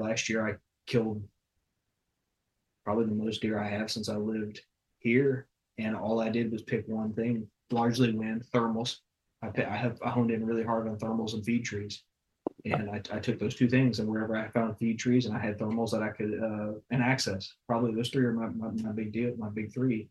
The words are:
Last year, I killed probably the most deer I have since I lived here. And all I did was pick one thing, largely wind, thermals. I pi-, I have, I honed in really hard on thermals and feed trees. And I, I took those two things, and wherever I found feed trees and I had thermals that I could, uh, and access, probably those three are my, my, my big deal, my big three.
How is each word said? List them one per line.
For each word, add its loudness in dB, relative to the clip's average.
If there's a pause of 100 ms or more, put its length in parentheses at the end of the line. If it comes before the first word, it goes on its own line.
Last -2
year, 0
I -2 (320)
killed 0 (1600)
probably 2
the 0
most -2
deer 0
I -2
have -2
since -4
I -2
lived -4 (380)
here. 4 (320)
And -2
all 0
I 0
did 0
was -4
pick -4
one -4
thing, -2 (240)
largely 4
wind, -2 (100)
thermals. 2 (440)
I -6
pi-, -2
I -2
have, -2
I 0
honed 2
in 0
really 0
hard 0
on -6
thermals -4
and -6
feed 0
trees. -8 (640)
And 0
I, -4 (100)
I -2
took -2
those -2
two 4
things, 6
and 0
wherever 0
I -4
found 0
feed 0
trees 4
and -2
I -2
had -2
thermals 0
that 0
I -2
could, -2
uh, -2 (180)
and 2
access, 0 (140)
probably 2
those 0
three 4
are 2
my, 0
my, -4 (140)
my -4
big -4
deal, 0
my -6
big -6
three. 0